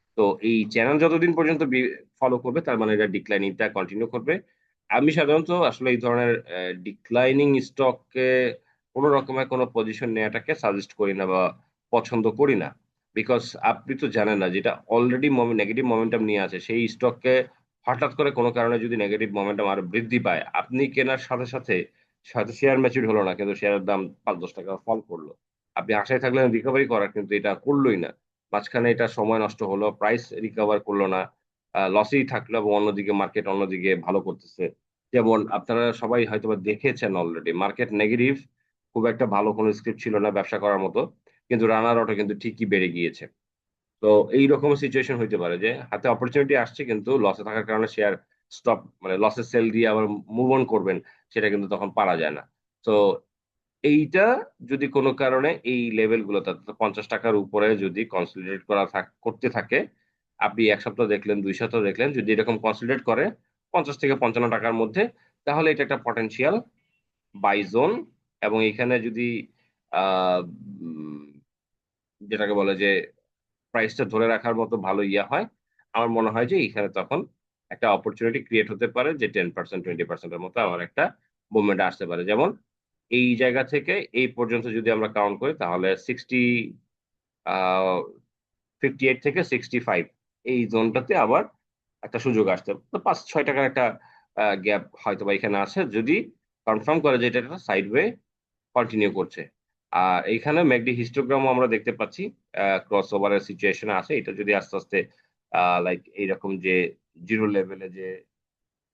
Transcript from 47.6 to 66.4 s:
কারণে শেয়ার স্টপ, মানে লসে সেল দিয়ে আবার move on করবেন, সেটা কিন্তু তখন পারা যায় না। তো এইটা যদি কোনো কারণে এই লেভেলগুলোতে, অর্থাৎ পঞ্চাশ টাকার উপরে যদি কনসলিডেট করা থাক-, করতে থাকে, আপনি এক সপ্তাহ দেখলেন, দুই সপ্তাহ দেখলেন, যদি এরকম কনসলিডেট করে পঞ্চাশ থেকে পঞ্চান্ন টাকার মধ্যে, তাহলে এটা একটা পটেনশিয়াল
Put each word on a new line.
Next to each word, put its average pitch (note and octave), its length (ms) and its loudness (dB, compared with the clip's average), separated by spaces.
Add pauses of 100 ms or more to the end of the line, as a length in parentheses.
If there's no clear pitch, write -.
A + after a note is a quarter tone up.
কারণে A2 220 0
শেয়ার G#2 260 0 (360)
স্টপ, A2 300 0 (220)
মানে F#2 160 -2
লসে G#2+ 260 2
সেল A2+ 280 2
দিয়ে A2+ 160 4
আবার G#2+ 180 2
move G#2+ 520 -2
on C3 80 2
করবেন, F#2+ 320 0 (360)
সেটা G#2+ 160 0
কিন্তু G2+ 180 -2
তখন G2 220 -4
পারা F#2 280 2
যায় D#2 140 -2
না। D2 120 -10 (420)
তো A2 80 2 (880)
এইটা D3+ 420 4 (400)
যদি C3+ 220 -2
কোনো C3+ 260 2
কারণে C3+ 500 0
এই A#2+ 280 -2
লেভেলগুলোতে, G#2+ 580 0
অর্থাৎ F#2 260 -8
পঞ্চাশ G#2+ 320 -4
টাকার A2+ 280 0
উপরে G#2 420 2
যদি G2 280 -4
কনসলিডেট F#2 580 -6
করা G2+ 220 0
থাক-, F#2 360 -6
করতে A#2 280 -4
থাকে, A#2 300 -2 (600)
আপনি G#2+ 300 2
এক G2+ 120 2
সপ্তাহ A2+ 260 -2
দেখলেন, G#2 340 0
দুই G2 120 -2
সপ্তাহ A2+ 280 -2
দেখলেন, G#2+ 320 0
যদি A2 180 -2
এরকম A2 260 0
কনসলিডেট A#2+ 460 -2
করে A#2+ 220 0 (480)
পঞ্চাশ C#3+ 240 0
থেকে C3+ 180 0
পঞ্চান্ন A#2+ 340 0
টাকার A2+ 240 0
মধ্যে, A2+ 300 0 (440)
তাহলে D#3 240 2
এটা C#3+ 120 0
একটা B2+ 220 -4
পটেনশিয়াল A#2 500 0 (800)